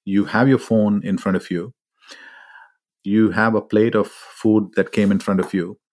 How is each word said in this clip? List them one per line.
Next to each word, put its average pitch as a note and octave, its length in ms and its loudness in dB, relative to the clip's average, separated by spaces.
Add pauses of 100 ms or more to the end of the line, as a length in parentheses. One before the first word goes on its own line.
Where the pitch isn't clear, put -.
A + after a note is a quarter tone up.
you G2 220 0
have A#2+ 240 0
your C3 80 4
phone G#2 480 0
in F#2+ 140 -2
front F#2+ 160 -2
of - 160 -6
you, F2+ 240 -8 (1300)
you G#2+ 260 2
have A2 240 0
a G#2 80 0
plate A2 320 0
of G#2 140 0
food - 680 -2
that - 160 -2
came G2+ 200 2
in F#2+ 80 0
front G2 200 -2
of - 140 -4
you, F#2 240 -6 (140)